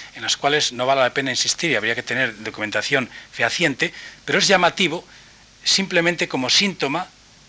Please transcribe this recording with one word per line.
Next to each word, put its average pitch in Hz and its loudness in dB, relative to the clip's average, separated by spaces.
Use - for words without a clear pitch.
en 113 -12
las 113 -2
cuales 147 0
no 123 -2
vale 135 4
la 123 4
pena 135 -2
insistir - -2
y 135 2
habría 110 0
que 120 -6
tener 117 -2
documentación 107 -2
fehaciente, 143 0
pero - 0
es 190 2
llamativo 175 2
simplemente 175 0
como 131 -2
síntoma 170 0